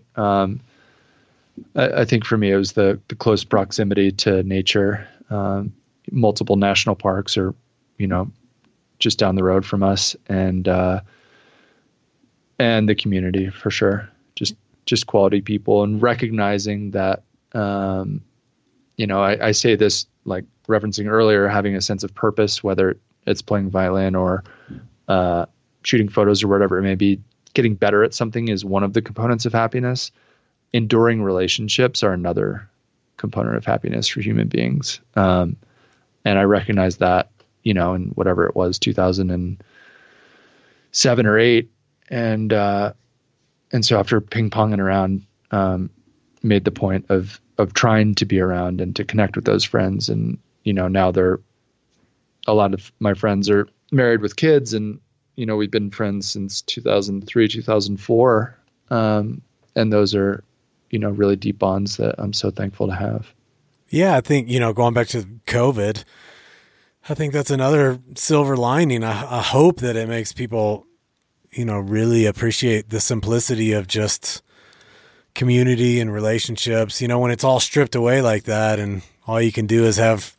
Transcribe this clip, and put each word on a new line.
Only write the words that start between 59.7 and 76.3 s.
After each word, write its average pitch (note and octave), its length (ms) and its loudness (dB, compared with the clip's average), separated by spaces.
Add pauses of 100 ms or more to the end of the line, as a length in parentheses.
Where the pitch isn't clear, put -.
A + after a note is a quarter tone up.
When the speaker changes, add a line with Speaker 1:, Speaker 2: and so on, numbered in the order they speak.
Speaker 1:
and A2 160 2
those G#2 220 2
are, G2+ 280 -2 (460)
you A#2 100 -4
know, G#2 120 -2
really G2+ 260 2
deep G2+ 220 -6
bonds G2 400 -2
that A2 180 -2
I'm G#2+ 160 -6
so G2+ 180 -4
thankful G2+ 360 -6
to F#2+ 80 -4
have. A2 320 -6 (640)
Speaker 2:
Yeah, E3+ 260 2
I B2+ 60 2
think, C3+ 260 0
you B2 120 0
know, A2+ 120 2
going A#2+ 220 2
back A#2+ 140 0
to A2 160 -6 (220)
covid, A#2 580 0 (1080)
I D3+ 40 -2
think D3 200 -4
that's D3 160 -2
another C3+ 500 2 (140)
silver C#3+ 420 2
lining. B2 480 2
I, A2+ 340 -4
I G#2+ 40 -4
hope E3 380 4
that B2 160 -2
it A2+ 120 -4
makes A2+ 240 -6
people, G#2+ 540 -4 (640)
you A#2+ 140 -6
know, G#2 140 -4
really A2 480 2
appreciate A2+ 640 -2
the A2 120 -4
simplicity A2 720 0
of G#2 140 -2
just - 560 -4 (920)
community B2 680 2
and A2+ 120 -4
relationships. A2 880 -2